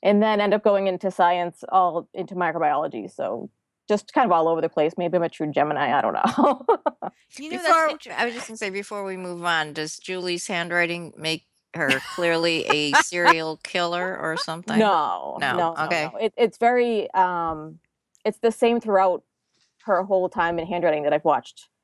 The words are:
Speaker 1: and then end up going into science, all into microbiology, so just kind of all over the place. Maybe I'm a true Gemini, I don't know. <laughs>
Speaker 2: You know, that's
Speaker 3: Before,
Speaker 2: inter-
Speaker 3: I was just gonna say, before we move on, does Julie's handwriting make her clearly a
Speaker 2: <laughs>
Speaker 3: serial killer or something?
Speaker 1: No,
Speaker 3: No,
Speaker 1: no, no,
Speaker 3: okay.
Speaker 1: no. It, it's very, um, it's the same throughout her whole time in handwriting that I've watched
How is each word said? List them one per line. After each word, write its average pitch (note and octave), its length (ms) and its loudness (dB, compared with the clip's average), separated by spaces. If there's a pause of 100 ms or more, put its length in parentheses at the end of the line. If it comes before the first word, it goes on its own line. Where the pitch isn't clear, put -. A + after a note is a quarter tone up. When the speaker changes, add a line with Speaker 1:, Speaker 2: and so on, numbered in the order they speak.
Speaker 1:
and G#3 200 6
then G#3+ 180 2
end G3+ 140 2
up G#3 80 0
going G3 240 4
into F#3 240 -2
science, F3 580 2
all F3 440 2
into F#3 220 -8
microbiology, D#3 760 -2
so A#2 400 -8 (380)
just G#3 240 -2
kind C4+ 120 4
of F#3 80 2
all E3 160 4
over E3 120 0
the E3 80 0
place. D#3 280 0
Maybe F3 200 -2
I'm E3+ 60 2
a E3 60 -2
true D3+ 220 -6
Gemini, C#3+ 460 0
I C3+ 40 2
don't G#2 140 0
know. B3+ 540 0
<laughs> - 420 -2 (260)
Speaker 2:
You D4 120 -14
know, F4+ 140 -8
that's E4 200 4
Speaker 3:
Before, D#4 40 2
Speaker 2:
inter- D4+ 260 -6
Speaker 3:
I A3 120 -2
was A#3+ 80 -6
just A#3+ 140 -12
gonna A3 100 -14
say, G#3 120 -6
before G3+ 340 -8
we F#3+ 140 -8
move F3+ 260 -10
on, D#3+ 300 0
does D#3 260 -8
Julie's F3+ 480 -6
handwriting F3 680 -2
make D#3+ 300 -4 (280)
her C#3+ 260 0
clearly E3 640 0
a D3+ 280 0
Speaker 2:
<laughs> - 20 4
Speaker 3:
serial E3 600 2
killer F3 600 -2
or D#3+ 200 -4
something? E3+ 540 0 (440)
Speaker 1:
No, - 80 -4 (100)
Speaker 3:
No, - 0 -
Speaker 1:
no, E3 240 0
no, - 0 -
Speaker 3:
okay. D3+ 360 -2
Speaker 1:
no. - 60 -12
It, A3 180 -2
it's A#3 200 2
very, A#3 540 2
um, E3 680 -2 (460)
it's G#3+ 140 -4
the A3+ 120 2
same A#3 300 2
throughout F#3+ 420 2 (600)
her F#3+ 200 2
whole F#3+ 260 0
time E3+ 300 -2
in E3 80 -6
handwriting E3 360 0
that D3 100 2
I've D#3 120 0
watched - 440 -2 (140)